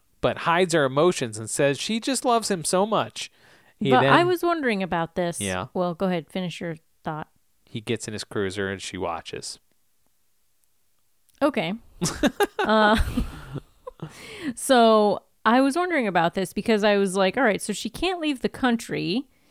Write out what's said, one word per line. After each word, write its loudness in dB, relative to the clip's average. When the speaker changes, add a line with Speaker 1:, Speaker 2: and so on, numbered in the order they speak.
Speaker 1:
but 0
hides 2
her 4
emotions 0
and -10
says 0
she -4
just -4
loves 0
him -4
so 2
much. -4
He 0
Speaker 2:
But 6
Speaker 1:
then 4
Speaker 2:
I 6
was 0
wondering 0
about -4
this. -2
Speaker 1:
Yeah. -2
Speaker 2:
Well, -2
go -2
ahead. -2
Finish -8
your -8
thought. -8
Speaker 1:
He -10
gets -4
in -8
his -6
cruiser -4
and -8
she -10
watches. -8
Speaker 2:
Okay. 0
Speaker 1:
<laughs> -2
Speaker 2:
Uh, 4
<laughs> -12
so 4
I 4
was 2
wondering 0
about 2
this -4
because 0
I 6
was 0
like, 2
"All 2
right, 2
so -6
she -8
can't -4
leave -2
the 0
country." -2